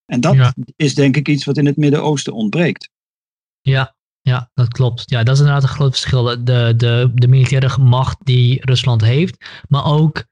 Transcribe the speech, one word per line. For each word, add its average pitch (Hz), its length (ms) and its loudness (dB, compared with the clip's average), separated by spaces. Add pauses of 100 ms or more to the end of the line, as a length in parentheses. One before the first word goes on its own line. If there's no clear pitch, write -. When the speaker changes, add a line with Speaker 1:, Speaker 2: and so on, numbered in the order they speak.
Speaker 1:
En 123 140 -4
dat 131 140 2
Speaker 2:
Ja. 127 200 4 (220)
Speaker 1:
is 143 180 -2
denk 139 220 0
ik 147 120 -4
iets 143 160 -2
wat 143 120 -4
in 147 100 0
het 143 100 -2
Midden-Oosten 147 560 -2
ontbreekt. 110 580 -4 (720)
Speaker 2:
Ja, 135 340 -2 (260)
ja, 127 340 -4
dat 123 140 0
klopt. 120 420 -2
Ja, 120 120 -2
dat 127 120 2
is 139 60 2
inderdaad 143 220 2
een 131 120 0
groot 139 160 0
verschil. 127 320 -2 (220)
De, 120 320 2
de, 120 380 0
de 123 140 2
militaire 131 500 2
macht 127 460 2
die 123 400 0
Rusland 123 360 0
heeft, 131 680 -2
maar 139 160 0
ook 151 480 0